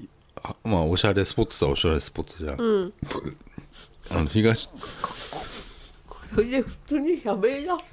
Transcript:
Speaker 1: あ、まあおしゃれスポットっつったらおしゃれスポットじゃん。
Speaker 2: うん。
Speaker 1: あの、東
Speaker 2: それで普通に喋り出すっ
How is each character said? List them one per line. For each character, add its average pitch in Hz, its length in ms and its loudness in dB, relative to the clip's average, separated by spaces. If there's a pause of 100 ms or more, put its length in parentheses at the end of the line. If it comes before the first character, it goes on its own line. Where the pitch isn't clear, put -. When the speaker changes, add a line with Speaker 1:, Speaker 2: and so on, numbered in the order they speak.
(420)
Speaker 1:
あ、 - 220 -10
ま 107 140 2
あ 82 40 4
お 82 160 2
し - 80 2
ゃ 101 80 6
れ 98 100 4
ス - 100 -2
ポ 113 100 4
ッ - 20 -
ト - 40 -8
っ - 40 -4
つ - 20 0
っ - 40 2
た - 60 4
ら 73 60 4
お 69 40 2
し - 100 0
ゃ - 20 6
れ 78 120 4
ス - 100 -6
ポ - 120 -6
ッ - 160 -10
ト 80 60 -8
じ 76 60 -4
ゃ 69 60 -6
ん。 - 40 -6
Speaker 2:
う 214 280 2
ん。 202 40 -12 (1160)
Speaker 1:
あ 85 120 2
の、 78 40 2
東 110 420 4 (1600)
Speaker 2:
そ - 40 0
れ 214 80 4
で 254 180 2
普 - 140 -6 (100)
通 294 140 0
に 302 220 0
喋 220 360 0
り 285 60 -6
出 320 60 -6
す 359 40 2
っ 320 40 -4 (140)